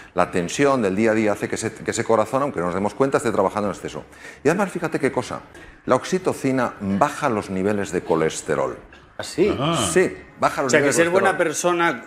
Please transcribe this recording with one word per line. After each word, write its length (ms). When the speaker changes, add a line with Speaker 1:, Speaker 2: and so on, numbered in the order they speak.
Speaker 1:
la 180
tensión 500
del 140
día 160
a 40
día 180
hace 160
que 60
ese, 180
que 180
ese 120
corazón, 400
aunque 160
no 80
nos 80
demos 180
cuenta, 240
esté 140
trabajando 380
en 60
exceso. 280
Y 60
además, 220
fíjate 280
qué 120
cosa, 300
la 100
oxitocina 840
baja 480
los 220
niveles 420
de 100
colesterol. 760
Speaker 2:
¿Ah, 60
sí? 360
Speaker 3:
Ah. 320
Speaker 1:
Sí, 240
baja 220
los 60
Speaker 2:
O 20
sea, 100
que 40
Speaker 1:
niveles 140
de 80
de 60
colesterol. 0
Speaker 2:
ser 100
buena 160
persona, 680